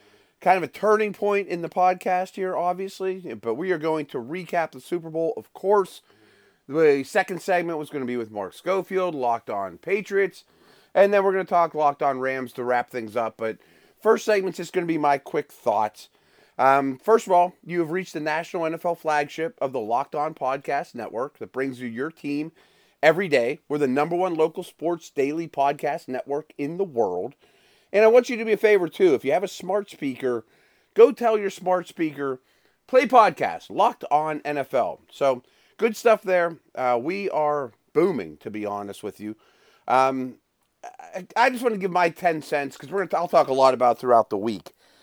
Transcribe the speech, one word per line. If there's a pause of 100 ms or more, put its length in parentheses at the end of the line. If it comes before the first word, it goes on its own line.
(400)
Kind
of
a
turning
point
in
the
podcast
here,
obviously, (160)
but
we
are
going
to
recap
the
Super
Bowl,
of
course. (680)
The
second
segment
was
gonna
be
with
Mark
Schofield,
Locked
On
Patriots, (500)
and
then
we're
gonna
talk
Locked
On
Rams
to
wrap
things
up,
but (420)
first
segment's
just
gonna
be
my
quick
thoughts. (520)
Um,
first
of
all, (120)
you
have
reached
the
national
N
F
L
flagship
of
the
Locked
On
Podcast
Network
that
brings
you
your
team (500)
every
day.
We're
the
number
one
local
sports
daily
podcast
network
in
the
world. (560)
And
I
want
you
to
do
me
a
favor,
too.
If
you
have
a
smart
speaker, (500)
go
tell
your
smart
speaker, (480)
"Play
podcast,
Locked
On
N
F
L." (100)
So, (320)
good
stuff
there. (180)
Uh,
we
are (220)
booming,
to
be
honest
with
you. (500)
Um, (440)
I, (120)
I
just
wanna
give
my
ten
cents,
'cause
we're
gonna,
I'll
talk
a
lot
about
throughout
the
week. (300)